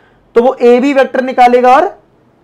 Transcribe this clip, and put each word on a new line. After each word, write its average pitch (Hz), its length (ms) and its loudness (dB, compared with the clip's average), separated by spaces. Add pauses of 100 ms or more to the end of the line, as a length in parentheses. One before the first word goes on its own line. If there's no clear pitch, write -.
(360)
तो 233 60 2
वो 254 140 -2
एबी 247 380 0
वेक्टर 262 280 -2
निकालेगा 247 520 0
और 349 220 -2 (480)